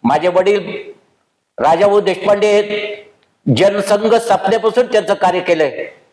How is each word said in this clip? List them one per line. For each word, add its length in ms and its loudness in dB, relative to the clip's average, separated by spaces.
माझे 240 2
वडील 640 -2
राजाभाऊ 400 2
देशपांडे 680 0
जनसंघ 580 2
स्थापनेपासून 760 0
त्यांचं 220 0
कार्य 260 0
केलंय 460 -2